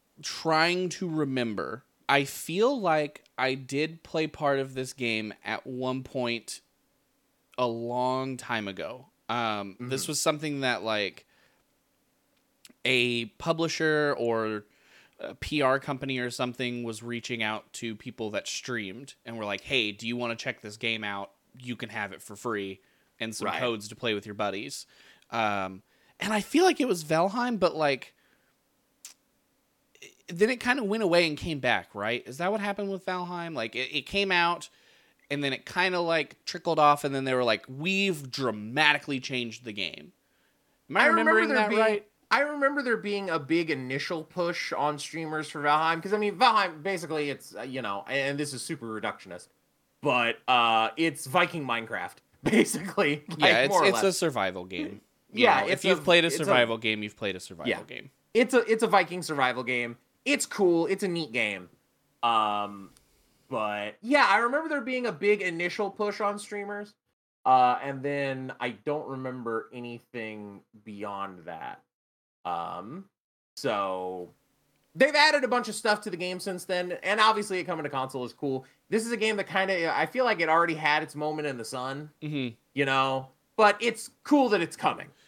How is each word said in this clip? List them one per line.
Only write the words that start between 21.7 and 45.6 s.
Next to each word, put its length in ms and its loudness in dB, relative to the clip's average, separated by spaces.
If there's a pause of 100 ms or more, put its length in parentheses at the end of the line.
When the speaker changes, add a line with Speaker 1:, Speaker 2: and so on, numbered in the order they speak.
Speaker 1:
can 120 -10
have 220 -6
it 100 -16
for 140 -16
free 460 -6 (380)
and 160 -8
some 100 -6
Speaker 2:
Right. 140 -2
Speaker 1:
codes 300 -2
to 60 -16
play 180 -2
with 120 -4
your 100 -10
buddies." 500 -4 (440)
Um, 540 -2 (360)
and 140 -2
I 80 2
feel 240 4
like 160 4
it 60 2
was 180 0
Valheim, 540 2
but, 160 4
like, 380 0 (1900)
i-, 40 -20 (200)
then 220 2
it 100 -2
kinda 240 0
went 200 0
away 240 6
and 100 -2
came 220 -4
back, 360 0
right? 320 -2
Is 120 -12
that 120 0
what 100 0
happened 300 -4
with 140 -8
Valheim? 500 -6
Like, 200 -4
it, 200 -4
it 120 -4
came 240 0
out, 380 2 (600)
and 140 -2
then 100 0
it 120 -8
kinda, 340 0
like, 460 0
trickled 340 -2
off, 260 8
and 100 0
then 100 -2
they 100 0
were 100 4
like, 240 2
"We've 640 0
dramatically 920 2
changed 420 -6
the 100 -8
game." 400 -8 (760)
Am 80 -2
I 80 6
Speaker 2:
I 20 6
remember 380 4
Speaker 1:
remembering 20 0
Speaker 2:
there 140 2
Speaker 1:
that 80 2
Speaker 2:
being, 100 2
Speaker 1:
right? 280 2 (220)
Speaker 2:
I 120 4
remember 400 0
there 160 0
being 320 -4
a 100 0
big 320 0
initial 520 -4
push 500 -4
on 260 0
streamers 500 -8
for 120 -8